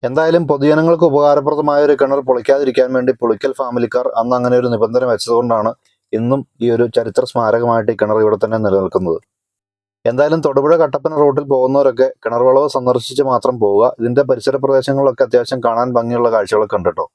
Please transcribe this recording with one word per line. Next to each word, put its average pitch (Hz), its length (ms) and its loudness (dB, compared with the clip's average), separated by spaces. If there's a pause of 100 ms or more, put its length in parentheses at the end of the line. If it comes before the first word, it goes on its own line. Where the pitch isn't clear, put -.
എന്തായാലും 160 460 0
പൊതുജനങ്ങൾക്ക് 156 600 2
ഉപകാരപ്രദമായ 147 760 2
ഒരു 147 120 4
കിണർ 139 200 2 (100)
പൊളിക്കാതിരിക്കാൻ 127 680 0
വേണ്ടി 127 240 0
പുളിക്കൽ 117 400 -2
ഫാമിലിക്കാർ 123 460 -4 (160)
അന്ന് 123 160 0
അങ്ങനെ 123 240 0
ഒരു 123 120 -2
നിബന്ധന 113 380 0
വെച്ചതുകൊണ്ടാണ് 117 600 0 (420)
ഇന്നും 120 280 -2 (220)
ഈ 117 120 0
ഒരു 120 100 2 (100)
ചരിത്ര 113 360 -2
സ്മാരകമായിട്ട് 117 640 0
ഈ 101 80 -6
കിണർ 107 220 0
ഇവിടെ 107 200 2
തന്നെ 110 220 -2
നിലനിൽക്കുന്നത്. 95 540 -2 (840)
എന്തായാലും 147 400 0
തൊടുപുഴ 143 360 2
കട്ടപ്പന 147 400 -2
റൂട്ടിൽ 143 300 0
പോകുന്നവരൊക്കെ 131 560 2 (160)
കിണർ 117 240 -2
വളവ് 139 280 4
സന്ദർശിച്ച് 127 560 -2
മാത്രം 123 320 0
പോവുക. 101 200 4 (160)
ഇതിന്റെ 123 300 0
പരിസര 131 340 0
പ്രദേശങ്ങളിലൊക്കെ 135 640 0
അത്യാവശ്യം 123 400 0
കാണാൻ 120 300 0
ഭംഗിയുള്ള 120 380 0
കാഴ്ചകളൊക്കെ 107 440 0
ഉണ്ട് 87 180 -2
ട്ടോ. 82 180 -6